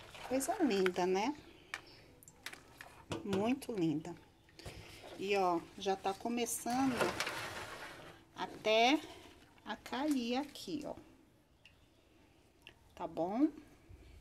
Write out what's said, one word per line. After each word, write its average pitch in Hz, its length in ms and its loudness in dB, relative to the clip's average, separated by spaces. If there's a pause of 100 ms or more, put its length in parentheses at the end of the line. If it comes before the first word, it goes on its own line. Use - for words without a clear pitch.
(300)
Coisa 269 320 0
linda, 190 420 4
né? 196 300 2 (1900)
Muito 208 480 2
linda. 165 440 2 (1040)
E, 196 160 2
ó, 180 260 4 (180)
já 190 180 0
tá 190 160 0
começando 240 800 0 (1400)
até 226 640 4 (640)
a 214 100 -6
cair 247 640 -2
aqui, 262 480 -6
ó. - 100 -6 (2000)
Tá 180 120 -8
bom? 185 420 2 (720)